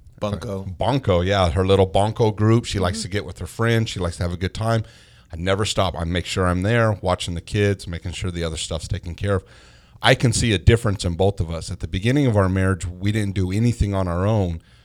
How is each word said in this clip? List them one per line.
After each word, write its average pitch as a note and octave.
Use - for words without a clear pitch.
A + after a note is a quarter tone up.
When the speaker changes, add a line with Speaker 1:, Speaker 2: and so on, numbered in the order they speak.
Speaker 1:
Bunco. G2
Speaker 2:
Bunco, G2
yeah, F#2
her F#2
little F#2+
Bunco G#2+
group. A2
She -
likes F2+
Speaker 3:
Mm-hmm. -
Speaker 2:
to F#2
get G2
with E2+
her F2+
friends. A2+
She F#2+
likes F2
to -
have F2
a F2+
good F2+
time. A2+
I E2
never F#2+
stop. F#2+
I E2+
make E2+
sure F#2
I'm F2+
there, A2
watching F2+
the E2
kids, G2+
making E2+
sure F#2+
the E2+
other D#2+
stuff's -
taken F2
care G2+
of. -
I A#2+
can B2
see A2+
a E2+
difference A2
in E2+
both F#2+
of E2
us. D#2+
At E2+
the E2+
beginning B2
of A2+
our G2
marriage, F#2+
we F2+
didn't G2+
do F#2
anything A2+
on F#2+
our F2
own, F#2+